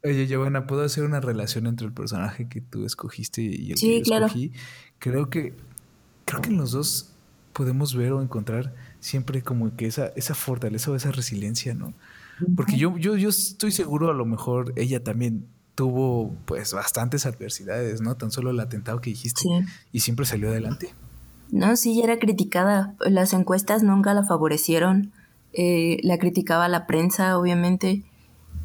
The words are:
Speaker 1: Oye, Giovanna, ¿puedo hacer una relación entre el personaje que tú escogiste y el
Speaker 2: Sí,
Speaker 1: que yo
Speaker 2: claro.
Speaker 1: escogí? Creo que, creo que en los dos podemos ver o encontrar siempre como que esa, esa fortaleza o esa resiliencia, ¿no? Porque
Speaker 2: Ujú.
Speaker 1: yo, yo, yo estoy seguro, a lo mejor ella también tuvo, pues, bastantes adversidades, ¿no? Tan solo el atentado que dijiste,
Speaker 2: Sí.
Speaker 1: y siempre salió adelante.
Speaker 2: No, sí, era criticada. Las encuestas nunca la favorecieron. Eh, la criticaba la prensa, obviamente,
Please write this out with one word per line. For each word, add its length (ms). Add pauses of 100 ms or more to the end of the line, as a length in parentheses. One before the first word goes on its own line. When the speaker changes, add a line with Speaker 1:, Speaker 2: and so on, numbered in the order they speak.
Speaker 1:
Oye, 220
Giovanna, 400
¿puedo 160
hacer 220
una 160
relación 460
entre 200
el 80
personaje 540
que 120
tú 240
escogiste 580
y 280
el 80
Speaker 2:
Sí, 80
Speaker 1:
que 140
yo 40
Speaker 2:
claro. 220
Speaker 1:
escogí? 260 (460)
Creo 320
que, 240 (720)
creo 160
que 80
en 80
los 140
dos 380 (440)
podemos 400
ver 180
o 80
encontrar 540 (240)
siempre 440
como 340
que 100
esa, 300
esa 180
fortaleza 560
o 60
esa 140
resiliencia, 640
¿no? 200 (640)
Porque 160
Speaker 2:
Ujú. 80
Speaker 1:
yo, 180
yo, 180
yo 140
estoy 420
seguro, 380
a 40
lo 120
mejor 500
ella 260
también 440 (280)
tuvo, 600 (100)
pues, 300
bastantes 520
adversidades, 760
¿no? 140
Tan 140
solo 200
el 100
atentado 400
que 100
dijiste, 320
Speaker 2:
Sí. 60 (440)
Speaker 1:
y 80
siempre 260
salió 240
adelante. 420 (580)
Speaker 2:
No, 260
sí, 260
era 160
criticada. 840
Las 320
encuestas 500
nunca 300
la 120
favorecieron. 880 (400)
Eh, 500
la 160
criticaba 500
la 180
prensa, 520
obviamente, 640 (640)